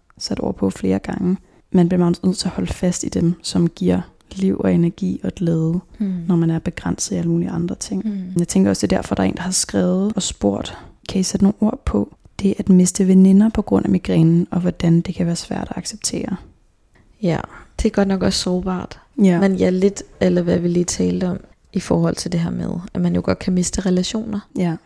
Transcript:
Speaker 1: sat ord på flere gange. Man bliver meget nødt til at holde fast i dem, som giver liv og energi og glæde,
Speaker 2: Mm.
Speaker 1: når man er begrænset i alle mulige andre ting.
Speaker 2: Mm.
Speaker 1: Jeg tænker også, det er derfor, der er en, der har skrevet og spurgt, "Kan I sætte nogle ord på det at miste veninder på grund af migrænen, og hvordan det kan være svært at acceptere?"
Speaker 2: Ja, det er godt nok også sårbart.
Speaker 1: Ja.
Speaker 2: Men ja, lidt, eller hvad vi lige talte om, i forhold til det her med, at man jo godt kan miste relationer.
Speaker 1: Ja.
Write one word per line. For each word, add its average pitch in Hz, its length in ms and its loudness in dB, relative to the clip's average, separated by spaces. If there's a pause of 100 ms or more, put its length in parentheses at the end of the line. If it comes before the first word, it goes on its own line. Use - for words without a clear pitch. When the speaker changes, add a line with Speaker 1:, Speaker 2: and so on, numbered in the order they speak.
(180)
Speaker 1:
sat - 220 -6
ord 190 160 -4
på 190 140 -2
flere 190 280 -2
gange. 190 380 -2 (360)
Man 175 160 4
bliver 180 100 0
meget 175 260 2
nødt 185 120 0
til - 120 -6
at - 60 -4
holde 175 180 -4
fast - 320 -2
i - 40 -6
dem, 170 340 0
som 170 260 0
giver 180 320 0 (300)
liv 190 300 -2
og 190 140 2
energi 175 500 0
og 185 100 -4
glæde, 165 460 -2 (180)
Speaker 2:
Mm. 196 160 -4 (140)
Speaker 1:
når 180 80 2
man 165 140 2
er 165 80 0
begrænset - 560 -6
i 180 40 -2
alle 170 120 -2
mulige 170 200 0
andre 175 240 -4
ting. 196 320 -6
Speaker 2:
Mm. 202 140 -4 (180)
Speaker 1:
Jeg 170 100 2
tænker 190 220 4
også, 196 160 0
det 175 60 -2
er 95 40 4
derfor, 98 180 -4
der - 80 0
er 95 40 2
en, - 100 -2
der 170 60 -8
har 180 80 -4
skrevet 185 680 0
og 190 60 -2
spurgt, - 560 -4 (300)
"Kan 190 120 -2
I - 20 2
sætte 196 220 0
nogle 196 160 4
ord 214 240 0
på - 300 -2 (280)
det 196 160 2
at 202 100 -2
miste 185 400 4
veninder 190 400 8
på 220 140 0
grund 190 220 2
af 202 60 0
migrænen, 170 600 2
og 180 100 -2
hvordan 170 400 2
det 170 140 -6
kan 170 120 -2
være 170 100 -2
svært - 340 -8
at - 60 -12
acceptere?" - 600 -8 (840)
Speaker 2:
Ja, 165 160 0 (400)
det - 80 2
er 214 80 0
godt 196 140 2
nok 190 140 0
også 196 160 0
sårbart. 185 600 -4 (240)
Speaker 1:
Ja. 180 180 6
Speaker 2:
Men 196 160 2
ja, 185 140 2
lidt, 190 320 0 (180)
eller 175 220 2
hvad 175 160 0
vi 175 100 0
lige 175 160 0
talte 180 440 -2
om, 180 120 -6 (320)
i 185 80 -4
forhold 165 360 0
til - 160 -6
det 170 80 0
her 170 100 -2
med, 180 200 -4 (240)
at 180 60 -4
man 175 140 0
jo 175 100 0
godt 185 140 0
kan - 140 -2
miste 180 280 -2
relationer. 202 600 -2 (180)
Speaker 1:
Ja. 170 280 -2